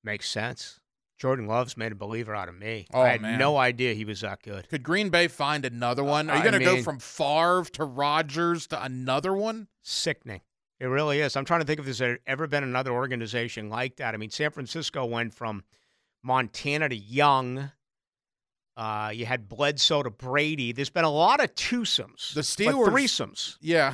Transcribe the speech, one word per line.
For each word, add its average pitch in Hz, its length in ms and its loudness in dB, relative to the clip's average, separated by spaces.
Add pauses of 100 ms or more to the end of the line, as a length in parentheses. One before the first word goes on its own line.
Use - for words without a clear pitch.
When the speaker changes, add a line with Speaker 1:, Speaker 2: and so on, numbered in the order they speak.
Speaker 1:
Makes 104 260 -6
sense. - 500 -6 (380)
Jordan 131 300 -2
Love's 117 300 -2
made 110 140 -6
a 104 40 -10
believer 107 400 -6
out 95 140 -6
of 90 60 -18
me. 104 380 -10
Speaker 2:
Oh, 127 80 4
Speaker 1:
I 127 80 8
had 120 120 2
Speaker 2:
man. 113 180 -2
Speaker 1:
no 143 180 4
idea 123 360 2
he 107 120 -6
was 104 160 -8
that 98 220 -8
good. 101 260 -12
Speaker 2:
Could 143 140 -6
Green 190 260 0
Bay 170 200 4
find 143 360 -2
another 123 380 -2
one? 147 260 0
Are 143 60 2
you 139 60 4
Speaker 1:
I - 40 4
Speaker 2:
gonna 208 140 4
go - 160 6
Speaker 1:
mean 127 80 0
Speaker 2:
from 139 160 -4
Favre 165 640 2 (100)
to 156 120 -4
Rodgers 151 840 0
to - 160 -6
another 131 500 0
one? 220 340 -2 (140)
Speaker 1:
Sickening. - 600 -4 (380)
It 127 80 -4
really 143 340 2
is. 143 160 0
I'm 135 80 -2
trying 170 160 2
to 151 40 -4
think 151 140 0
if 143 60 -10
there's 123 420 -2
ever 135 180 -2
been 143 180 0
another 131 280 -2
organization 120 800 -4
like 123 260 -4
that. 120 180 -4
I 110 40 -6
mean, 107 120 -8
San 151 220 -2
Francisco 135 540 -6
went 117 280 -4
from 107 300 -8 (600)
Montana 131 680 0
to 127 60 -4
Young 131 760 2 (1040)
uh, 107 380 -4
you 117 120 -6
had 117 220 -2
Bledsoe 143 560 2
to 131 60 -4
Brady. 135 640 0
There's 139 180 -4
been 170 140 2
a 160 80 4
lot 202 320 6
of - 100 0
twosomes, - 800 -2
Speaker 2:
The 143 60 -2
Speaker 1:
but 147 60 -2
Speaker 2:
Steelers 220 420 4
Speaker 1:
threesomes. 226 720 0
Speaker 2:
Yeah, 156 320 2